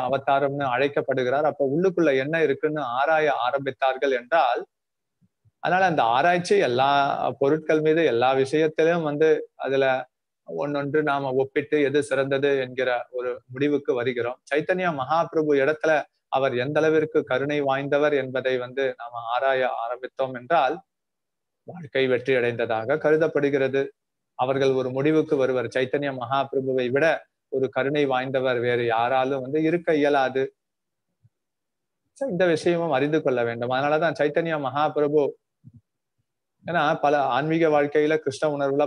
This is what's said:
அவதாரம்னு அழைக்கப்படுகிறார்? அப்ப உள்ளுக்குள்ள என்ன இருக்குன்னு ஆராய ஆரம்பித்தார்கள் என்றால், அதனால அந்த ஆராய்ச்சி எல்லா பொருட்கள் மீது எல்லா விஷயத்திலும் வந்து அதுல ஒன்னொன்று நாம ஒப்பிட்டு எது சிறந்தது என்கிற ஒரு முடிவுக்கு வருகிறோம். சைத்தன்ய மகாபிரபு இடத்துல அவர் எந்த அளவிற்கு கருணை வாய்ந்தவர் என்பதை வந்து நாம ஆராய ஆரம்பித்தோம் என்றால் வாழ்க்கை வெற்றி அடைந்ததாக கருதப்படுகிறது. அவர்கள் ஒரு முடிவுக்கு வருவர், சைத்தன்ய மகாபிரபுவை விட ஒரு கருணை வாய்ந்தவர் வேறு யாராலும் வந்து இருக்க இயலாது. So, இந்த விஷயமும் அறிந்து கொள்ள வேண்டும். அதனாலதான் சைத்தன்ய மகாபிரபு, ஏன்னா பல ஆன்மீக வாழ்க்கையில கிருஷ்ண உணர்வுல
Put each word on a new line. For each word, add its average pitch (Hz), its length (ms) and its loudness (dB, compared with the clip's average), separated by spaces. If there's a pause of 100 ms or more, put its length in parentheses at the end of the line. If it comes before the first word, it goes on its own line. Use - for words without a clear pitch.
அவதாரம்னு 139 680 0
அழைக்கப்படுகிறார்? 135 800 0
அப்ப 147 200 -2
உள்ளுக்குள்ள 170 500 2
என்ன 151 260 -2
இருக்குன்னு 151 380 -2 (100)
ஆராய 151 360 0 (160)
ஆரம்பித்தார்கள் 135 720 -2
என்றால், 127 480 0 (1000)
அதனால 180 240 2
அந்த 151 160 2
ஆராய்ச்சி 175 560 2
எல்லா 131 320 2 (400)
பொருட்கள் 156 500 0
மீது 156 240 2
எல்லா 127 280 2
விஷயத்திலும் 156 680 2
வந்து 151 260 2 (260)
அதுல 135 300 0 (640)
ஒன்னொன்று 143 540 -2
நாம 139 300 -2
ஒப்பிட்டு 135 500 -2
எது 139 200 2
சிறந்தது 139 560 0
என்கிற 127 520 -2
ஒரு 123 200 -6 (160)
முடிவுக்கு 143 480 -2
வருகிறோம். 120 500 -4
சைத்தன்ய 175 480 -2
மகாபிரபு 156 640 0
இடத்துல 156 360 2 (360)
அவர் 135 260 0
எந்த 139 260 -2
அளவிற்கு 156 440 2
கருணை 139 380 -2
வாய்ந்தவர் 143 520 0
என்பதை 131 440 -2
வந்து 127 260 -4 (120)
நாம 120 300 -12
ஆராய 127 500 0
ஆரம்பித்தோம் 127 580 -6
என்றால் 139 420 0 (920)
வாழ்க்கை 131 380 -2
வெற்றி 127 280 0
அடைந்ததாக 117 640 -2
கருதப்படுகிறது. 143 840 2 (560)
அவர்கள் 135 340 0
ஒரு 131 180 -2
முடிவுக்கு 151 460 0
வருவர், 127 320 0
சைத்தன்ய 135 440 -2
மகாபிரபுவை 131 760 -2
விட 143 160 2 (460)
ஒரு 131 160 0
கருணை 143 400 0
வாய்ந்தவர் 131 520 -2
வேறு 120 260 0
யாராலும் 131 540 0
வந்து 139 220 -4
இருக்க 165 320 0
இயலாது. 135 480 2 (1700)
So, 277 160 -6
இந்த 185 180 0
விஷயமும் 170 440 0
அறிந்து 147 320 0
கொள்ள 127 220 0
வேண்டும். 117 260 -4
அதனாலதான் 147 480 0
சைத்தன்ய 156 420 0
மகாபிரபு, 147 640 0 (1400)
ஏன்னா 165 160 0 (180)
பல 143 140 2 (120)
ஆன்மீக 156 420 2
வாழ்க்கையில 151 480 2
கிருஷ்ண 147 320 -4
உணர்வுல 143 380 0